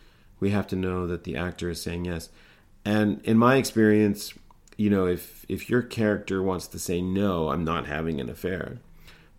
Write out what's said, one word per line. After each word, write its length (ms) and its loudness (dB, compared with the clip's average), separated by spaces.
we 100 0
have 180 0
to 80 -4
know 300 -2
that 180 -6
the 120 -6
actor 340 -4
is 120 -8
saying 220 -6
yes. 240 -6
And 400 2
in 140 4
my 180 6
experience, 760 4
you 140 2
know, 160 4
if, 420 -4
if 220 -6
your 120 4
character 600 0
wants 260 -2
to 100 -14
say, 220 -2
"No, 480 0
I'm 160 -2
not 220 -2
having 340 -4
an 80 -6
affair," 500 -8